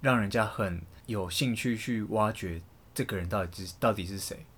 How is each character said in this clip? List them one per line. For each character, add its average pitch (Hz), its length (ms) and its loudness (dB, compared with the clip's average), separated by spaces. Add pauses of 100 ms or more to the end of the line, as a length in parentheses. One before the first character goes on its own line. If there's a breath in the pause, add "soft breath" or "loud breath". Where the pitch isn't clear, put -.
让 127 180 6
人 101 120 2
家 110 160 4
很 92 340 -2 (240 soft breath)
有 98 240 -2
兴 120 260 2
趣 117 220 0
去 110 280 -2
挖 107 280 2
掘 87 260 -6 (360)
这 - 100 0
个 - 100 -2
人 90 140 -2
到 98 160 0
底 90 220 -8
是， 87 120 -12
到 117 140 4
底 95 140 -4
是 98 120 -6
谁。 - 260 -8 (140)